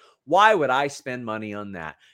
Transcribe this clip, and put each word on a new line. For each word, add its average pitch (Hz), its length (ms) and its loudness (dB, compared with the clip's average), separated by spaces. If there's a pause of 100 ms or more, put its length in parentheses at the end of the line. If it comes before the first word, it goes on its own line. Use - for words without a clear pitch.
(260)
"Why 202 300 6
would 143 160 2
I 139 160 2
spend 123 380 -10
money 107 280 -6
on 101 200 -10
that?" 80 220 -12 (180)